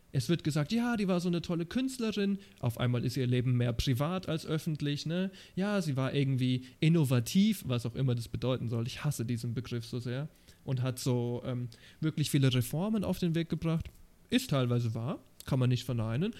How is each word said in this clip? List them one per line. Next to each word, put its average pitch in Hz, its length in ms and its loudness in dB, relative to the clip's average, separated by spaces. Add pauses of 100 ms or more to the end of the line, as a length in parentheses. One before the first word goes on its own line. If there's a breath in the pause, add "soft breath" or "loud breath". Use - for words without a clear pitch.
(120)
Es 135 180 0
wird 170 140 0
gesagt, 147 280 0
ja, 233 260 0
die 202 100 0
war 180 120 2
so 175 80 -2
eine 175 140 0
tolle 170 240 -4
Künstlerin, 220 760 -2 (200 loud breath)
auf 117 200 -2
einmal 120 260 2
ist 127 120 -2
ihr 127 100 0
Leben 123 300 2
mehr 120 160 2
privat 143 560 0
als 156 160 -4
öffentlich, 151 600 -2
ne? 180 260 -2 (240 loud breath)
Ja, 202 260 0
sie 147 160 0
war 131 160 0
irgendwie 127 520 2 (140 loud breath)
innovativ, 160 840 4
was 123 200 -2
auch 117 100 -4
immer 131 200 2
das 117 120 -4
bedeuten 120 420 -2
soll. 117 180 -2
Ich - 160 -8
hasse 139 220 -2
diesen 117 280 -4
Begriff 120 320 -6
so 123 140 -6
sehr. 127 300 -6 (340 loud breath)
Und 127 180 -2
hat 123 180 -2
so, 120 460 0
ähm, 123 240 -4 (320 loud breath)
wirklich 156 280 0
viele 135 240 6
Reformen 180 500 0
auf - 160 0
den 165 160 0
Weg 165 140 -2
gebracht. 165 400 -2 (400)
Ist 247 200 2
teilweise 120 440 2
wahr, 123 260 -4 (260)
kann 131 140 0
man 123 100 4
nicht 123 160 0
verneinen. 120 540 -2